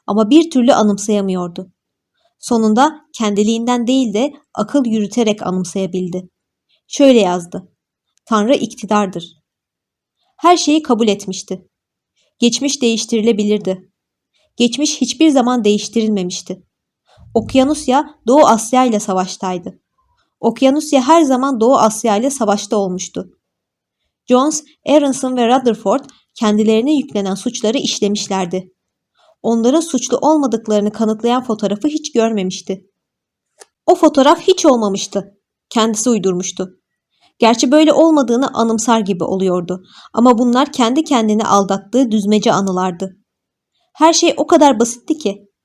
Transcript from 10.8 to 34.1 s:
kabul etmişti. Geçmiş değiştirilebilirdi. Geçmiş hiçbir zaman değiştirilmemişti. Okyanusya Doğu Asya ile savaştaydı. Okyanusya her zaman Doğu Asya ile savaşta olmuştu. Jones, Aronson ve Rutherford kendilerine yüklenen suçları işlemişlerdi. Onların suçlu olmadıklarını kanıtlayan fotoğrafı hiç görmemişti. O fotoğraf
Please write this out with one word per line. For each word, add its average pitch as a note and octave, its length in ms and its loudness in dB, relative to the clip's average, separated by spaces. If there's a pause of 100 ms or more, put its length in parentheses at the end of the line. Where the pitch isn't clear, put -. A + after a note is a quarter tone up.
kabul A#3 260 0
etmişti. F#3+ 600 -6 (720)
Geçmiş B3 420 -2
değiştirilebilirdi. G#3 1120 -2 (640)
Geçmiş A#3+ 440 0
hiçbir D#4 280 2
zaman B3 340 0
değiştirilmemişti. G#3 1000 -4 (680)
Okyanusya C4 840 0 (120)
Doğu C#4+ 180 6
Asya B3 400 2
ile A3 140 0
savaştaydı. F#3 800 -6 (600)
Okyanusya C4+ 600 0
her D#4+ 200 4
zaman C4 380 0
Doğu B3 180 4
Asya G#3+ 400 0
ile B3+ 120 -2
savaşta G#3+ 480 -2
olmuştu. F#3 520 -6 (1000)
Jones, C4+ 340 0 (240)
Aronson C4+ 500 0
ve A#3 100 2
Rutherford B3 580 0 (300)
kendilerine A3 600 0
yüklenen G3 400 -4
suçları - 420 -4
işlemişlerdi. F#3+ 920 -4 (720)
Onların A#3 400 2
suçlu C4 360 -4
olmadıklarını A3 760 0
kanıtlayan A3+ 520 -2
fotoğrafı G#3+ 440 -4
hiç D4+ 240 -4
görmemişti. G3 760 -4 (1000)
O A3 100 4
fotoğraf D4+ 440 4